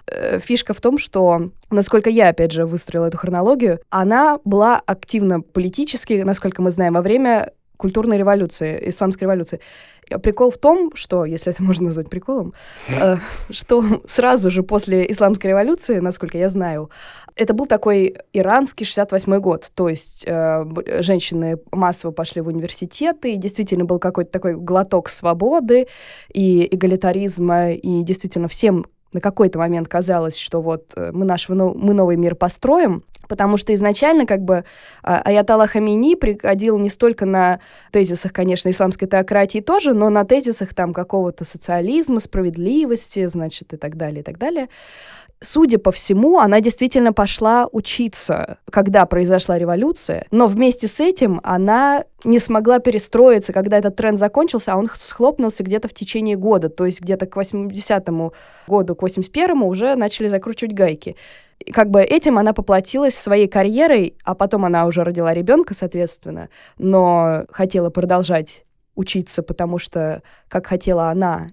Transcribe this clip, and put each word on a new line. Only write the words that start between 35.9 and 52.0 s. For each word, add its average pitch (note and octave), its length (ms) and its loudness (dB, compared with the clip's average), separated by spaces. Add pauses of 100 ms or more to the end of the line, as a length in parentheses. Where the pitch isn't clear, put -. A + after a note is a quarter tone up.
приходил G#3 640 0
не G3+ 100 0
столько A#3 380 0
на F#3 340 2 (320)
тезисах, F#3 400 0
конечно, F#3 380 -2
исламской F#3+ 380 -2
теократии G3 520 0
тоже, E4 340 2
но G#3+ 160 4
на G#3 140 2
тезисах A#3+ 500 0
там F3 200 -4
какого-то F3 500 -4
социализма, A3 760 -2
справедливости, G3 1040 -2
значит, E3 480 -8
и - 20 -10
так D#3 200 -10
далее, D3+ 240 -8
и - 20 -10
так D3+ 160 -14
далее. C4+ 300 -4 (720)
Судя C4+ 380 2
по F#3+ 140 0
всему, C4+ 480 4
она G#3 200 6
действительно A#3+ 520 2
пошла A3 580 0
учиться, - 880 -4 (140)
когда G3 340 4
произошла F3+ 520 0
революция, F3 720 -2
но A3+ 160 6
вместе A#3 400 2
с - 120 -2
этим C#4+ 440 2
она A3+ 600 2 (200)